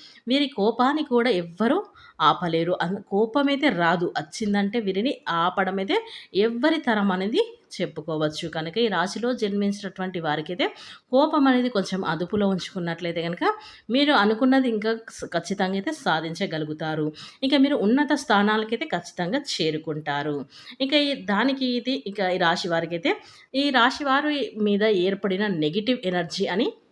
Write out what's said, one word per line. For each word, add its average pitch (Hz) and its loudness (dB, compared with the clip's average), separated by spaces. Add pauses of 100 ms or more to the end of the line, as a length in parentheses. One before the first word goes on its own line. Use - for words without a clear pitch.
(280)
వీరి 269 2
కోపాన్ని 247 2
కూడా 240 2
ఎవ్వరూ 180 0 (440)
ఆపలేరు. 165 2
అన్-, 180 -2 (100)
కోపమైతే 277 2
రాదు, 170 2
వచ్చిందంటే 202 -2
వీరిని 202 -2 (240)
ఆపడమైతే 190 0 (400)
ఎవ్వరి 240 2
తరం 208 2
అనేది 208 0 (280)
చెప్పుకోవచ్చు. 156 -4
కనుక 160 -6
ఈ 233 2
రాశిలో 196 -2
జన్మించినటువంటి 202 -4
వారికైతే 160 -2 (460)
కోపం 269 4
అనేది 247 4
కొంచెం 190 -2
అదుపులో 175 0
ఉంచుకున్నట్లయితే 170 -4
కనుక 170 -4 (460)
మీరు 285 4
అనుకున్నది 254 4
ఇంకా 220 0 (180)
స-, - -12
ఖచ్చితంగా 190 -2
అయితే 311 -4
సాధించగలుగుతారు. 160 -2 (380)
ఇంకా 269 2
మీరు 269 4
ఉన్నత 269 2
స్థానాలకైతే 220 2
ఖచ్చితంగా 180 -4
చేరుకుంటారు. 151 -2 (440)
ఇంకా 269 2
ఈ, 285 2 (140)
దానికి 254 0
ఇది, 254 -2 (120)
ఇక 196 -6 (100)
ఈ 180 0
రాశి 170 2
వారికైతే 170 0 (420)
ఈ 277 2
రాశి 262 2
వారి 285 0 (160)
మీద 208 2 (160)
ఏర్పడిన 190 0 (120)
నెగిటివ్ 208 0
ఎనర్జీ 180 -2
అని 220 0 (220)